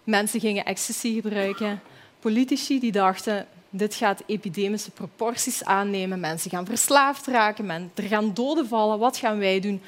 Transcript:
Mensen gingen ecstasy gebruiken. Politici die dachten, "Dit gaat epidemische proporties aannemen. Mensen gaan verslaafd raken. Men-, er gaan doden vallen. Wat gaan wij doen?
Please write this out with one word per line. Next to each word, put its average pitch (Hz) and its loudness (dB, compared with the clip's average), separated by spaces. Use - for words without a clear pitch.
Mensen 208 2
gingen 208 -2
ecstasy 220 -6
gebruiken. 202 -4
Politici 254 0
die 233 0
dachten, 196 0
"Dit 208 -2
gaat 202 0
epidemische 202 -2
proporties - -4
aannemen. 190 0
Mensen 165 -4
gaan 180 -4
verslaafd 277 4
raken. 214 2
Men-, 170 -6
er 208 -6
gaan 208 0
doden 269 0
vallen. 214 2
Wat 247 2
gaan 214 0
wij 190 4
doen? 196 -2